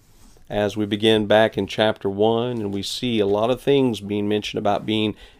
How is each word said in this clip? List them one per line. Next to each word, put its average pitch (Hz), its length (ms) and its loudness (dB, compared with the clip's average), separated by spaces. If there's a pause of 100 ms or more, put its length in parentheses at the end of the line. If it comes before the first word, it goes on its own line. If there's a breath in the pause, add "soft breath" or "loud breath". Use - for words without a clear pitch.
(480 soft breath)
As 104 280 -2
we 104 100 -2
begin 107 400 2
back 107 320 4
in 98 80 0
chapter 107 420 -2
one, 113 500 0
and 101 140 -6
we 101 100 -6
see 120 360 -4
a 101 80 2
lot 104 240 0
of 123 100 -2
things 131 400 2
being 104 280 -4
mentioned 104 300 -4
about 101 280 -2
being 107 300 0 (240 soft breath)